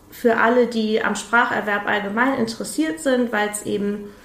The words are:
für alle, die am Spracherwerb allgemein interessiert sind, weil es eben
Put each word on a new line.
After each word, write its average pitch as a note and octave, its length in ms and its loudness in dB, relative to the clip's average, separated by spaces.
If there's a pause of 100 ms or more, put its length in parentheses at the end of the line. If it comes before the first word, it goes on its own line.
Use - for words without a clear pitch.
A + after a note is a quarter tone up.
(120)
für A3+ 260 2
alle, A#3+ 300 4
die A3 360 0
am G#3+ 120 0
Spracherwerb G#3 720 0
allgemein G#3+ 480 0
interessiert B3 640 -4
sind, B3 320 0
weil G#3 180 0
es - 160 -8
eben G3+ 440 -4 (160)